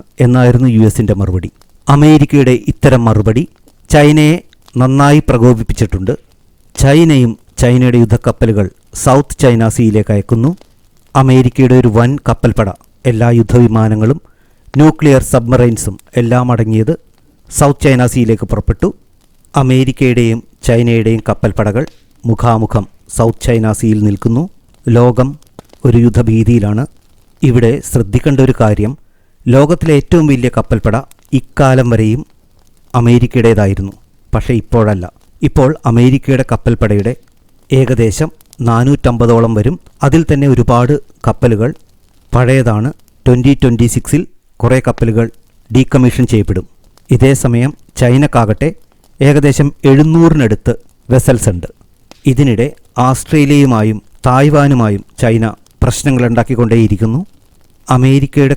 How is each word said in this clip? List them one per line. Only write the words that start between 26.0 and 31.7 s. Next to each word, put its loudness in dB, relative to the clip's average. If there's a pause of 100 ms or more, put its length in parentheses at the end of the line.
യുദ്ധഭീതിയിലാണ്. 0 (580)
ഇവിടെ 2 (180)
ശ്രദ്ധിക്കേണ്ട -2
ഒരു 0
കാര്യം, 0 (540)
ലോകത്തിലെ 2
ഏറ്റവും 0
വലിയ -2
കപ്പൽപ്പട -2 (440)
ഇക്കാലം 0